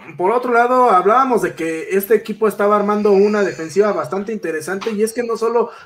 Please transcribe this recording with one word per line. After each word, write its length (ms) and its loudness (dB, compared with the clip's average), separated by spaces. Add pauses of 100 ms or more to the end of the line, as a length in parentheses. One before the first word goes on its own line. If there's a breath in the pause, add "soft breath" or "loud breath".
(180)
por 140 0
otro 220 -2
lado, 360 4
hablábamos 540 2
de 100 -4
que 380 -6
este 240 2
equipo 320 -2
estaba 300 2
armando 340 0
una 320 4
defensiva 480 0
bastante 400 -6
interesante, 600 -6
y 120 -2
es 100 -2
que 80 -4
no 160 -4
solo 320 -2 (160 loud breath)